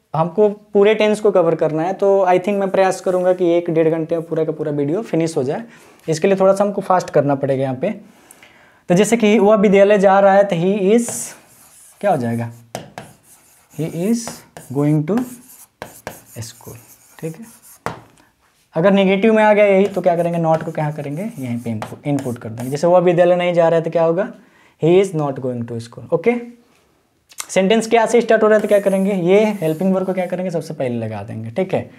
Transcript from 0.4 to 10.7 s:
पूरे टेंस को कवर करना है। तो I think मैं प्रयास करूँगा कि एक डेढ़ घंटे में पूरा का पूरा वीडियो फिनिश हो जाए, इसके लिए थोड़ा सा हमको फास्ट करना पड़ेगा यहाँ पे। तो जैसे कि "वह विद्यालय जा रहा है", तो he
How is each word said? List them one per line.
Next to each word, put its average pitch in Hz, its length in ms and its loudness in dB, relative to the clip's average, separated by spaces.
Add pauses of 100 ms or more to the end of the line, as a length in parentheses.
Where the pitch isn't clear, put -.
पूरे 208 460 2
टेंस 214 240 0
को 208 120 2
कवर 170 240 2
करना 156 280 -2
है। 185 100 -4
तो 196 320 2
I 180 80 4
think 185 200 0
मैं 196 160 -2
प्रयास 190 320 0
करूँगा 185 320 0
कि 180 120 -2
एक 175 240 0
डेढ़ 160 200 2
घंटे 160 280 -2
में 165 100 -8
पूरा 160 160 -4
का 156 80 -2
पूरा 151 200 -6
वीडियो 147 300 -2
फिनिश 165 360 -2
हो 135 60 0
जाए, 170 200 -6 (460)
इसके 160 180 0
लिए 190 100 2
थोड़ा 190 160 4
सा 196 100 0
हमको 202 180 -2
फास्ट 180 280 0
करना 143 260 2
पड़ेगा 135 280 -2
यहाँ 131 120 -4
पे। 175 160 -4 (960)
तो 175 60 4
जैसे 208 220 2
कि 214 220 4
"वह 202 160 4
विद्यालय 202 420 4
जा 196 220 4
रहा 196 140 6
है", 202 100 6
तो 202 120 -2
he 196 420 2